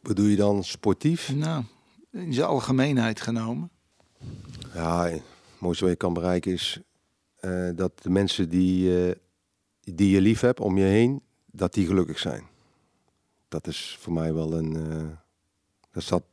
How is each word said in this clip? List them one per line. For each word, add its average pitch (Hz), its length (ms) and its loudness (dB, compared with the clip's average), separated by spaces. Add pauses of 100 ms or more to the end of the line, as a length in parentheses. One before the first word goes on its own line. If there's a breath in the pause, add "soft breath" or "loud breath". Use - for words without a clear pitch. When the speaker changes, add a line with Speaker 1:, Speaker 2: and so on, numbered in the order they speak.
Speaker 1:
Bedoel 104 240 2
je 104 100 6
dan 101 280 2
sportief? 143 680 -2
Speaker 2:
Nou, 151 300 -4 (460 soft breath)
in 175 220 -8
zijn 135 140 2
algemeenheid 131 720 0
genomen. 117 500 -6 (1040)
Speaker 1:
Ja, 85 320 -2
het 82 160 -4 (360 loud breath)
mooiste 87 240 -2
wat 90 100 2
je 85 60 -2
kan 90 140 -2
bereiken 90 400 0
is, - 280 -4 (600)
eh, 90 340 -4
dat 90 280 -4
de - 80 -4
mensen 95 380 2
die, 92 580 2
eh, 90 80 0 (680)
die 95 300 2
je 98 100 6
lief 110 200 4
hebt 123 200 2
om 98 180 0
je 98 60 4
heen, 117 380 4 (240)
dat - 280 -4
die 95 120 2
gelukkig 85 320 0
zijn. 60 260 -6 (1040)
Dat - 180 -6
is - 340 -10
voor 85 120 -6
mij 80 220 -2
wel 80 180 -2
een, 80 240 -4 (140)
eh, 80 160 -6 (840)
dat - 120 -10
staat 87 200 0 (100)